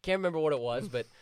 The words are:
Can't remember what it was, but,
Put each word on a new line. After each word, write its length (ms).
Can't 180
remember 200
what 120
it 80
was, 300
but, 160